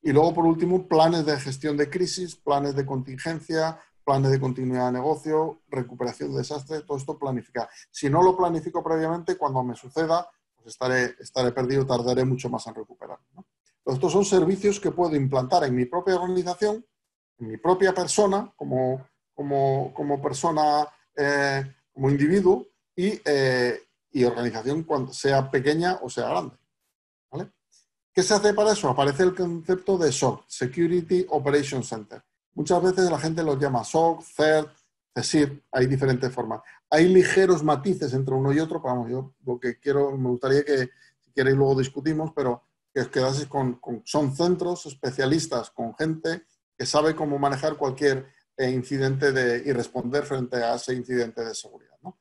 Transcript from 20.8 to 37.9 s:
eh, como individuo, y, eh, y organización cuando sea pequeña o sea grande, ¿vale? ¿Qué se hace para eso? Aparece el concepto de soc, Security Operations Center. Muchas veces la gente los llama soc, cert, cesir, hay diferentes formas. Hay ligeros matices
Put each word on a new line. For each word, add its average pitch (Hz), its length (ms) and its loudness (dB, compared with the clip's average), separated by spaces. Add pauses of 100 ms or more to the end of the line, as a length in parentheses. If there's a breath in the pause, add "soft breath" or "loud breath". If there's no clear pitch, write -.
eh, 139 600 0 (180)
como 135 160 -2
individuo, 180 580 2 (280)
y, 190 280 -2
eh, 127 580 0 (300)
y 123 140 2
organización 120 580 -2
cuando 135 300 -4
sea 135 360 2
pequeña 151 540 0
o 123 60 -8
sea 117 180 -6
grande, 156 280 -4 (760)
¿vale? 170 200 -10 (640 soft breath)
¿Qué 185 80 2
se 180 120 4
hace 208 200 4
para 214 200 4
eso? 156 160 -2
Aparece 139 340 2
el 185 100 4
concepto 185 640 -2
de 160 140 2
soc, - 360 -2
Security 170 840 -2
Operations 139 580 0
Center. 110 340 -12 (340)
Muchas 170 280 2
veces 185 260 4
la 160 80 0
gente 160 240 -4
los 151 160 0
llama 135 260 0
soc, 165 380 2
cert, 156 480 2 (460)
cesir, 143 560 0
hay 127 160 2
diferentes 131 440 0
formas. 113 300 -8 (300 loud breath)
Hay 160 160 6
ligeros 180 560 6
matices 151 500 0